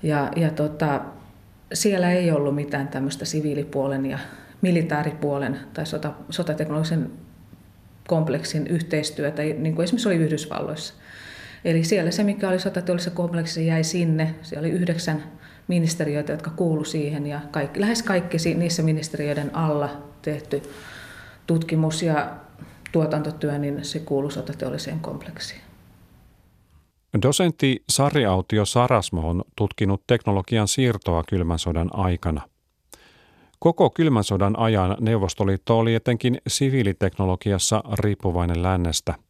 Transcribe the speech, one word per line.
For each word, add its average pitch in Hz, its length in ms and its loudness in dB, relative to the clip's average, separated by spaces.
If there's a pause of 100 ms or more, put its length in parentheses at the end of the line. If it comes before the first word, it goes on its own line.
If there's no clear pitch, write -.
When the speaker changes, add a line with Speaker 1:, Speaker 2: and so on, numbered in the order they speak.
Speaker 1:
Ja, 147 320 0
ja 160 160 2
tota, 151 500 0 (720)
siellä 180 380 2
ei 180 200 4
ollut 143 240 2
mitään 143 320 -4
tämmöistä 135 380 -4
siviilipuolen 143 800 -2
ja 135 140 -4 (420)
militaaripuolen 147 960 0 (140)
tai 160 120 -6
sota-, 156 280 -6 (160)
sotateknologisen 156 840 -2 (960)
kompleksin 160 600 0
yhteistyötä, 156 720 -2
niin 156 340 -2
kuin 165 80 0
esimerkiksi 190 260 0
oli 180 60 2
Yhdysvalloissa. 156 800 -2 (720)
Eli 165 180 2
siellä 170 280 2
se, 208 120 0
mikä 202 260 0
oli 185 100 2
sotateollisessa 180 520 -2
kompleksissa, 170 500 -2
jäi 160 220 2
sinne. 160 580 0
Siellä - 240 -6
oli 165 100 0
yhdeksän 165 480 0 (440)
ministeriöitä, 160 640 0
jotka - 180 -6
kuului 160 360 0
siihen, 147 420 -4
ja 147 120 -6 (120)
kaikki, 143 300 -4
lähes 220 220 0
kaikki 180 360 0
si-, 160 160 0
niissä 165 280 0
ministeriöiden 151 720 -2
alla 147 340 0 (320)
tehty 143 400 -4 (880)
tutkimus 160 560 2
ja 156 280 0 (600)
tuotantotyö, 151 680 0
niin 143 280 -4
se - 140 -6
kuului 143 320 -2
sotateolliseen 151 680 -6
kompleksiin. - 600 -10 (1600)
Speaker 2:
Dosentti 143 680 2
Sari 143 360 4
Autio 98 400 2
Sarasmo 101 640 2
on 85 140 0 (120)
tutkinut 98 520 0
teknologian 107 600 2
siirtoa 101 600 2
kylmän 85 320 0
sodan 85 340 0
aikana. 87 480 0 (1160)
Koko 165 300 6
kylmän 139 340 4
sodan 101 360 2
ajan 104 400 4
Neuvostoliitto 107 800 2
oli 113 160 4
etenkin 123 520 0
siviiliteknologiassa 101 1400 0 (160)
riippuvainen 87 640 0
lännestä. 90 500 0 (160)